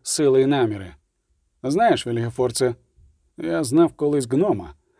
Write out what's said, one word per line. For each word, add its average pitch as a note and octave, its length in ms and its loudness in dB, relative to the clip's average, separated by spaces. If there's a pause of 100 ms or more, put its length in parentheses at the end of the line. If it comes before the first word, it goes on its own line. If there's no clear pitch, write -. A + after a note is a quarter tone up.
сили C3+ 400 2
і C3+ 40 4
наміри. G#2+ 480 -2 (680)
Знаєш, G3+ 440 0
Вільгефорце, A#2+ 680 -2 (600)
я E3 280 -4
знав D3+ 280 2
колись D3 340 -2
гнома, C3 480 -2 (260)